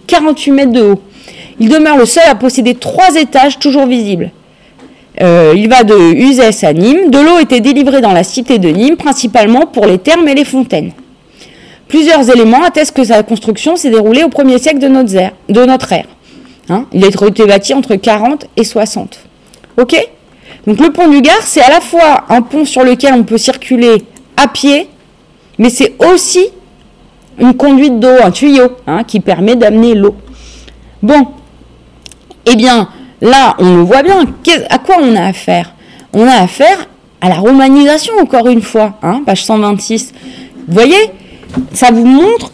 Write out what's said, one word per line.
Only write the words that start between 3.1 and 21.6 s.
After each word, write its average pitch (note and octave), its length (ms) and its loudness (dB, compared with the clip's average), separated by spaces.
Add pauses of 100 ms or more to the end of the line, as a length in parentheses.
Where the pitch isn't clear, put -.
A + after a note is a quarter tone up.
étages C#4 440 0
toujours C#4 260 0
visibles. G3+ 460 -4 (920)
Euh, E3+ 340 4
il G#3+ 140 0
va B3 140 4
de G#3 120 2
Uzès G#3 680 2
à D#3 100 0
Nîmes. C4+ 380 0
De C#4 80 2
l'eau E4 200 4
était B3+ 200 0
délivrée C4 420 0
dans G#3+ 100 2
la F3 120 2
cité B3 340 -4
de F3+ 120 0
Nîmes, A#3+ 280 0
principalement B3 680 0
pour G#3+ 180 -4
les F#3 140 0
thermes D#4+ 280 0
et C#4 60 0
les C#4 120 0
fontaines. A3+ 480 -6 (960)
Plusieurs D4 420 0
éléments B3 340 4
attestent D4+ 320 -2
que C4+ 80 0
sa G#3+ 180 0
construction A3 540 -4
s'est D4 160 -4
déroulée A3 320 2
au D4+ 60 0
premier B3+ 280 0
siècle C#4+ 220 -2
de C4+ 80 -2
notre C4 280 0
ère, F#3 180 -4 (140)
de A3+ 160 2
notre C4 300 0
ère. - 140 -6 (640)
Hein ? G#3 220 -6
Il F#3 120 -2
a G3 40 4
été G3+ 380 0
bâti G3+ 300 0
entre A3+ 200 -4
quarante A3+ 520 -4 (100)
et A#3+ 60 0
soixante. G#3 560 -8 (580)
Ok ? B3 180 -2 (720)
Donc G#3+ 120 0
le D4+ 120 2
pont F4 160 0
du C#4+ 140 4
Gard, F4 200 2
c'est - 200 -2